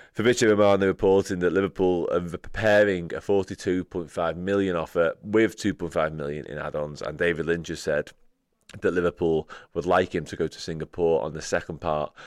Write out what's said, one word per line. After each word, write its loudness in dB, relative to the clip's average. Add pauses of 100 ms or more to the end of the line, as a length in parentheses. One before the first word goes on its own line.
(140)
Fabrizio 4
Romano 6
reporting 2
that 2
Liverpool 0
are 0
preparing 0
a -8
forty-two -2
point -8
five -2
million 0
offer 0
with 2
two -2
point -8
five -2
million -8
in -12
add-ons, -8
and -8
David 0
Lynch -2
has -8
said -4 (720)
that 0
Liverpool 0 (240)
would -4
like 2
him -4
to -12
go -2
to -8
Singapore -2
on -8
the -10
second -6
part -4 (160)